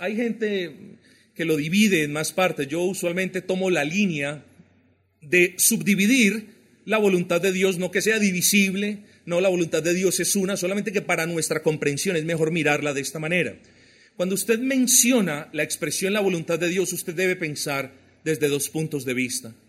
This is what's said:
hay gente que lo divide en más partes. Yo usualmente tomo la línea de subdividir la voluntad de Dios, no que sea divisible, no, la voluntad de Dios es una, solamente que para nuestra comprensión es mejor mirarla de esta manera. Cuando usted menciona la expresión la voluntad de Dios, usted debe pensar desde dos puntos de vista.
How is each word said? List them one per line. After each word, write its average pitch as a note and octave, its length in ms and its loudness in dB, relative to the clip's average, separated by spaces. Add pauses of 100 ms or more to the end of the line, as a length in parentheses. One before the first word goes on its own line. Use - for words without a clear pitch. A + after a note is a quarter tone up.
hay G3+ 140 -4
gente G#3+ 840 -4 (360)
que E3 120 -6
lo D#3 100 2
divide F3 460 4
en D3 100 -2
más D3+ 200 -4
partes. E3 360 0
Yo E3 140 -2
usualmente F3+ 580 -2
tomo F#3 300 -2
la D3+ 140 2
línea D3+ 600 -2 (800)
de F3 340 2
subdividir G#3 920 2 (360)
la G#3+ 140 0
voluntad F3+ 420 2
de F#3+ 120 0
Dios, F#3 260 0
no F3+ 120 -2
que F#3 120 0
sea A3 160 2
divisible, G3+ 800 2 (260)
no, F3 160 0
la G3 80 4
voluntad E3 340 0
de E3+ 120 0
Dios F3+ 260 0
es E3+ 160 0
una, G3 220 0
solamente G3 340 -2
que G3 80 0
para E3 240 -2
nuestra E3 380 -2
comprensión D3+ 540 0
es D#3 100 -2
mejor D#3+ 240 0
mirarla D3 420 0
de C3+ 80 -2
esta C3+ 180 -8
manera. D#3 380 -2 (600)
Cuando F#3 180 -2
usted A3 240 0
menciona A#3+ 960 2
la D3+ 80 0
expresión D#3+ 500 -2
la G#3+ 80 0
voluntad E3+ 380 0
de E3+ 100 0
Dios, F3+ 240 0
usted E3+ 220 -8
debe F3+ 220 0
pensar C#3+ 580 -6 (300)
desde D3+ 240 0
dos C#3+ 200 -2
puntos D#3 360 -4
de B2+ 100 -2
vista. A#2+ 400 -4 (140)